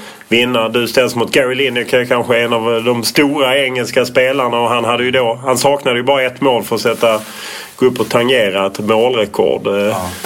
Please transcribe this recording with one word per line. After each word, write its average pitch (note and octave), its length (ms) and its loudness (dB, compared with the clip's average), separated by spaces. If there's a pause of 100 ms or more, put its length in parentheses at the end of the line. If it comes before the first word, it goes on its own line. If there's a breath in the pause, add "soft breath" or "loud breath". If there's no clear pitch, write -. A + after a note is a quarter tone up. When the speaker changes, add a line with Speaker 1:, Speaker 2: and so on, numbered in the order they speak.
(280 loud breath)
Speaker 1:
vinna. A#2+ 400 2
Du A#2 200 -2
ställs B2 260 2
mot A#2 180 -2
Gary B2+ 220 0
Lineker, B2 500 0
kanske A#2+ 360 0
en A#2 120 0
av, A#2 240 0
eh, A2+ 80 -2
de A#2+ 200 0
stora C#3 540 2
engelska B2+ 480 0
spelarna, B2+ 540 0
och A#2+ 100 2
han A#2 140 0
hade A#2+ 200 0
ju B2+ 60 0
då, B2 340 0
han C3 140 2
saknade C#3 380 2
ju A#2+ 60 -2
bara C3+ 200 2
ett B2+ 180 -4
mål B2 240 2
för A#2 120 -4
att G#2+ 60 -4
sätta, A2+ 380 2 (560 loud breath)
gå B2+ 100 2
upp B2 140 2
och A2 80 -2
tangera A2+ 580 2
ett G2 120 -6
målrekord. A2 880 0
Eh, G2 80 0
Speaker 2:
Ja. G2+ 360 -2 (160)